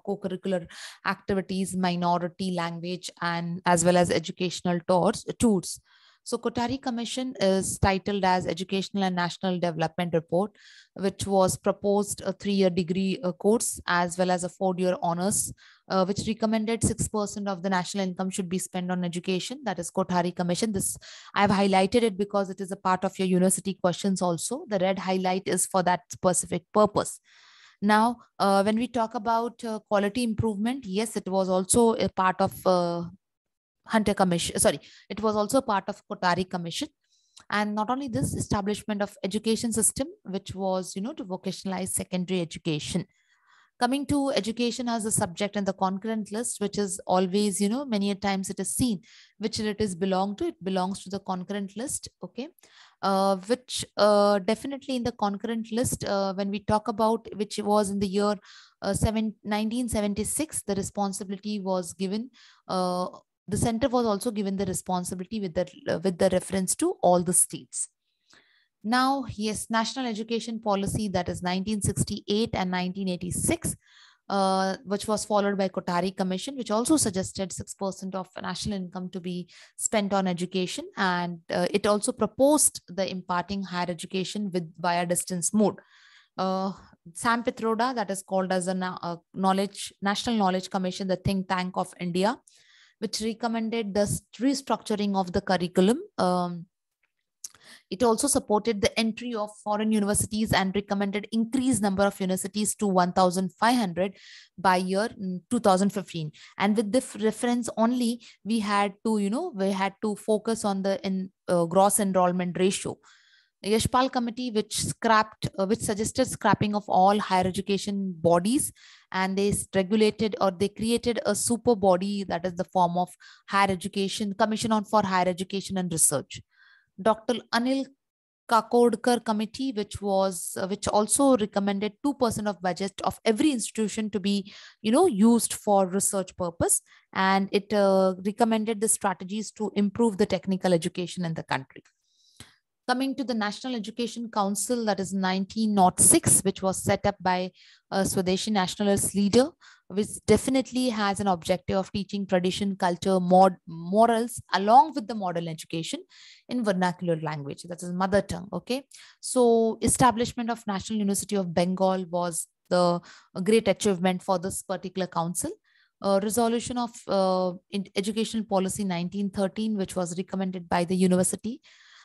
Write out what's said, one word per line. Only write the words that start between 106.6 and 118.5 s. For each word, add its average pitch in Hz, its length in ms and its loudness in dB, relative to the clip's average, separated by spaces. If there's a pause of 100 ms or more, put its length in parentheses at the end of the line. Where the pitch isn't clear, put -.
with 208 160 0
this 262 240 0
reference 220 640 0
only, 240 440 2 (220)
we 220 160 0
had 202 340 0 (120)
to, 220 140 2
you 196 100 0
know, 311 260 -4
we 190 160 0
had 196 300 -2
to 214 140 -2
focus 214 500 -2
on 196 160 0
the 196 240 0
en-, 190 260 -4 (160)
uh, 175 180 2
gross 190 340 6
enrollment 180 600 2
ratio. - 380 0 (640)
Yashpal 233 480 2
Committee, 247 400 -4
which 214 260 -2
scrapped, - 720 2 (100)
uh, 190 80 0
which 226 140 2
suggested 220 480 -2
scrapping 208 480 2
of 202 120 -2
all 196 320 6
higher 185 280 2
education 196 680 -2
bodies, 175 540 2 (400)